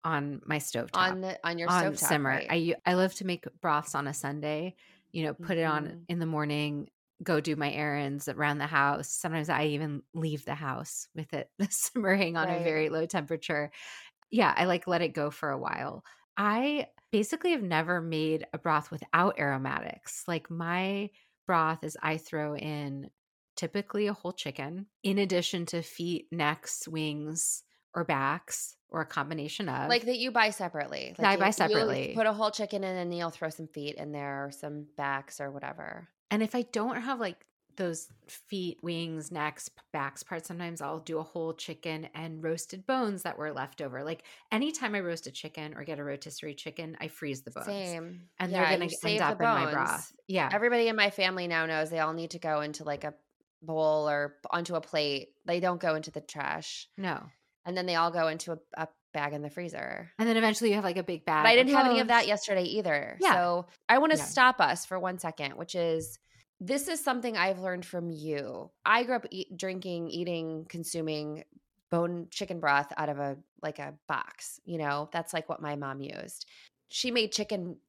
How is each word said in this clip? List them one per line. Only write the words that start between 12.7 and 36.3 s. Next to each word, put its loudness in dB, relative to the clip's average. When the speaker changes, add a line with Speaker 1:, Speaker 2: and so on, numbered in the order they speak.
Speaker 1:
low 0
temperature. -2
Yeah, 6
I, 6
like, 2
let 4
it 2
go 0
for -4
a -2
while. -6
I 2
basically 2
have 2
never 2
made 0
a -6
broth 2
without 2
aromatics. -2
Like, -4
my -2
broth 4
is -6
I 2
throw -2
in -6
typically -2
a 2
whole -6
chicken -8
in 2
addition 2
to -2
feet, -4
necks, -2
wings, -2
or 0
backs, -2
or -4
a -2
combination -4
of. 2
Speaker 2:
Like, -2
that 2
you -2
buy 6
separately. -6
Speaker 1:
That 6
I 8
Speaker 2:
Like, -
Speaker 1:
buy 6
Speaker 2:
you, 4
you'll 4
Speaker 1:
separately. -2
Speaker 2:
put 4
a 4
whole 2
chicken -4
in -2
and -2
you'll -2
throw -6
some -12
feet -8
in -8
there -6
or -8
some -10
backs -4
or -6
whatever. -10